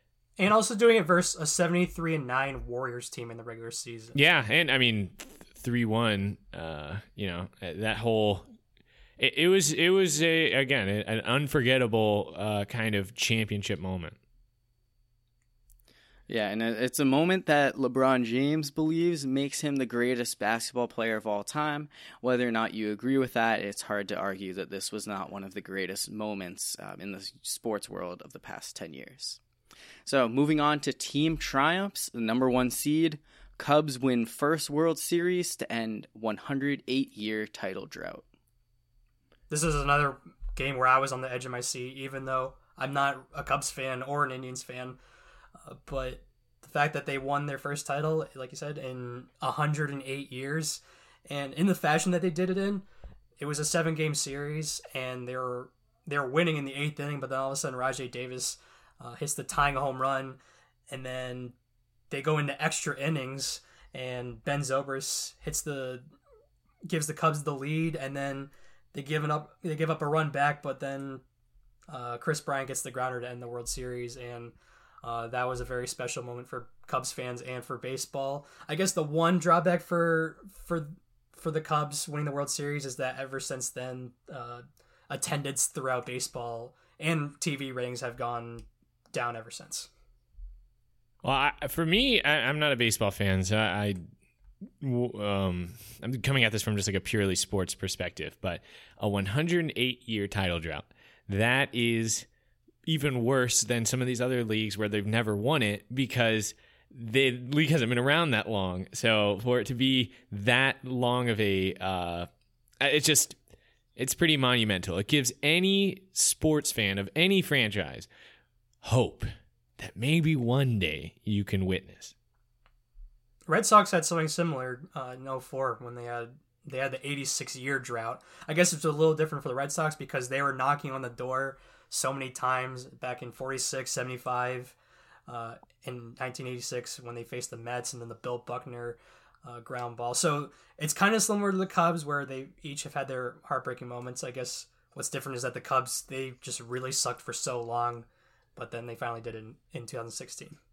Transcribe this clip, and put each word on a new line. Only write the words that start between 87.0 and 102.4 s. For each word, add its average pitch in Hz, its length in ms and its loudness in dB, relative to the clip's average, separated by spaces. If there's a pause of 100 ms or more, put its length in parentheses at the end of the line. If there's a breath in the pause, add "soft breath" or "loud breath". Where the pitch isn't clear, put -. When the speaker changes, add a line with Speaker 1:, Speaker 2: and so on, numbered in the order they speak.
Speaker 1:
T 147 160 -2
V 135 160 -6
ratings 123 300 -6
have 120 160 -6
gone 117 420 -6 (500)
down 120 260 -2
ever 110 140 -14
since. - 380 -12 (1400)
Speaker 2:
Well, 131 80 2
I, 139 360 0
for 170 180 -2
me, 226 360 4
I, 143 240 2
I'm 147 120 0
not 151 140 2
a 131 40 2
baseball 113 340 2
fan, 95 320 2
so 101 140 2
I, 107 60 6
I 101 320 2 (880)
w-, 123 360 0
um, 95 520 0 (320 loud breath)
I'm 123 180 -4
coming 135 240 4
at 107 80 6
this 110 100 2
from 107 140 0
just, 98 100 2
like, 98 80 2
a 95 60 2
purely 98 360 2
sports - 380 0
perspective, 90 680 -6
but 87 180 -4 (380 loud breath)
a 107 100 0
one 101 160 2
hundred 160 520 2
eight 123 300 -2
year 104 220 0
title 90 320 0
drought, 78 240 -6 (420 soft breath)
that 117 480 4
is 113 520 2 (600)